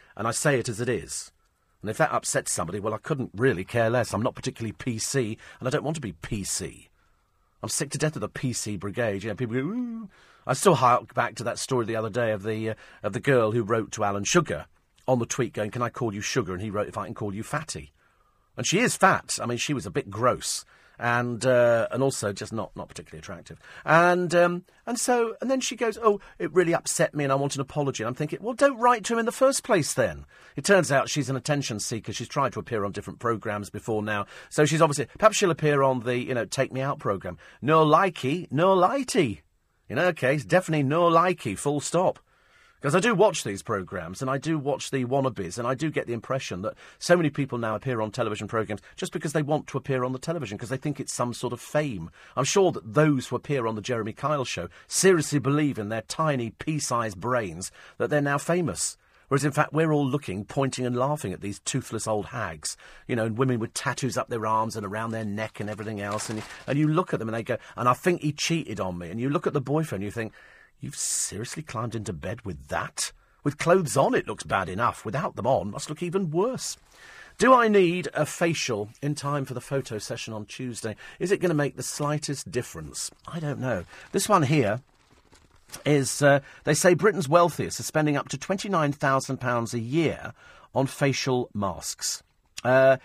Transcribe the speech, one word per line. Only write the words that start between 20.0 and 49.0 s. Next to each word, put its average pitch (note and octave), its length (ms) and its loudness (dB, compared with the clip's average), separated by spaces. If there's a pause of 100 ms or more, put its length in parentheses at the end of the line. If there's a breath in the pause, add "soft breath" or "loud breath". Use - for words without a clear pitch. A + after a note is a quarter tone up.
gross. A2+ 540 -2 (340 soft breath)
And, A#2+ 460 -2
uh, A#2+ 460 6
and A#2+ 120 -2
also B2 300 0
just G#2 220 -10
not, A2 200 -6
not - 140 -12
particularly - 300 -16
attractive. F2 400 -16 (260 loud breath)
And, F3 500 4
um, F3 300 4 (220 soft breath)
and A#3+ 120 -4
so, A#3 440 0
and A#3+ 80 -2
then C4 100 0
she B3 160 -4
goes, A3 260 -2
"Oh, G#3 180 4 (180 loud breath)
it F3 160 -4
really E3+ 180 4
upset - 420 0
me D3 80 -2
and C#3 80 2
I C3+ 60 4
want C#3 180 0
an C3+ 60 -2
apology." C#3 420 -2
And A2 60 -2
I'm B2+ 60 -4
thinking, D3+ 260 -4
"Well, A#3 140 -4
don't C#4 240 2
write A#3 260 4
to - 80 -2
him A3+ 60 2
in A3+ 80 0
the A#3+ 40 0
first C4 320 2
place F#3 300 2
then." E2 320 0 (320 loud breath)
It C#3+ 80 -6
turns F#3+ 260 6
out C3 200 2
she's C3 180 -2
an C3+ 80 -2
attention C3+ 440 -2
seeker. G#2+ 340 -6
She's A#2 140 -8
tried C3+ 260 -2
to A2 60 -6
appear G#2+ 220 -4
on G2+ 100 -4
different G2 260 -10
programmes G#2 500 -2
before G#2+ 340 -2
now. G#2 220 -2 (240 loud breath)
So - 160 4
she's D3+ 160 4
obviously, C#3+ 280 2 (100)
perhaps G#3+ 180 4
she'll F#3+ 140 4
appear D3 320 2
on C3 180 2
the, A#2+ 160 -2
you B2 160 -4
know, A#2 140 -2
Take - 260 -2
Me B2+ 80 -6
Out C#3 180 -4
programme. G2 380 -4 (240 loud breath)
No D#3 240 6
likey, D#3+ 640 2
no F3 240 4
lighty. F#3+ 680 2 (480)
In A2+ 80 -2
her F3+ 160 2
case, C3+ 320 0
definitely D#3 380 4
no E3 260 4
likey, E3 480 2
full D3 220 -2
stop. E3+ 400 0 (640 soft breath)
'Cause C#3 120 2
I F#3+ 60 6
do A3+ 160 4
watch F#3 260 4
these G2 200 -6
programmes, F#2 580 -6
and C3 100 -4
I C#3 80 -2
do D#3 200 -2
watch C3+ 320 -4
the B2+ 160 -2
wannabes, A#2+ 520 -2
and A#2+ 80 -2
I C3 80 0
do D3+ 160 -2
get D3 160 -4
the A#2 60 -4
impression A#2 500 -6
that A2 120 -4 (240 loud breath)
so - 180 4
many D#3+ 140 4
people C3+ 280 -4
now A2+ 160 -2
appear A#2+ 260 -2
on G#2+ 120 -2
television A2 340 -2
programmes G#2+ 360 -2 (120)
just - 180 -8